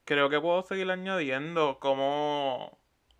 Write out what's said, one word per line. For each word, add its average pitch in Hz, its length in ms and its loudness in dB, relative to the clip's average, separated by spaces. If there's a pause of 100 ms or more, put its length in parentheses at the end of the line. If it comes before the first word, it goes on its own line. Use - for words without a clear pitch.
creo 143 240 4
que 147 100 2
puedo 175 240 2
seguir 190 280 -4
añadiendo 160 880 -2
cómo, 139 880 0
o - 100 -20 (420)